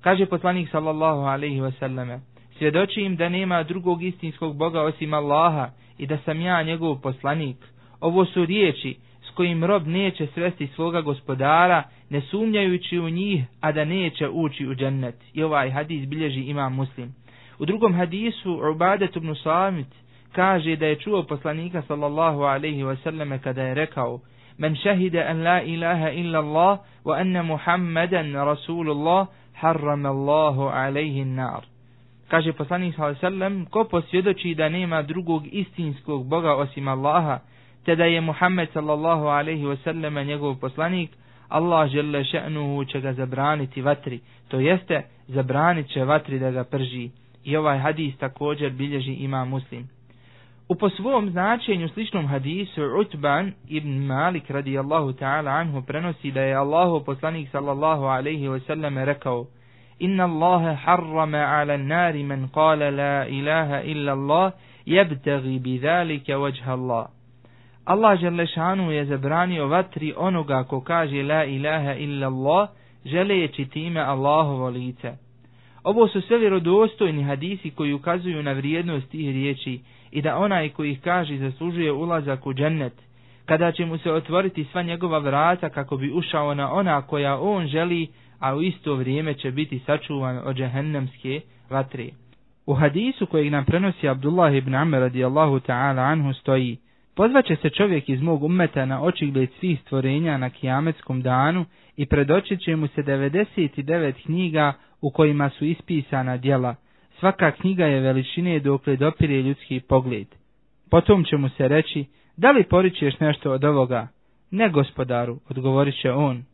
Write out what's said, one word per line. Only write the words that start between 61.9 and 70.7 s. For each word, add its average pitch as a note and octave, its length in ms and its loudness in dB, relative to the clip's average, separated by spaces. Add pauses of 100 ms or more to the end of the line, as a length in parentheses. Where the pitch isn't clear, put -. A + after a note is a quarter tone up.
men C#3 260 -4
kale D3+ 420 4
la C#3 360 0
ilaha C#3+ 560 -2
illa C#3+ 300 -4
Allah, D3+ 400 2 (340)
jebtagi C#3+ 720 2
bi B2+ 200 -4
zalike D3+ 580 -2
vajha C3+ 360 -4
Allah.” B2+ 340 -4 (800)
Allah G3+ 360 4
dželle E3+ 260 0
šanu F3 460 -2
je D3 120 -2
zabranio D3 640 0
vatri D#3 500 -2
onoga D3+ 480 0
ko C3 160 -4